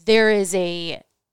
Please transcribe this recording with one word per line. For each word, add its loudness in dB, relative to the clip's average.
There 4
is -2
a -6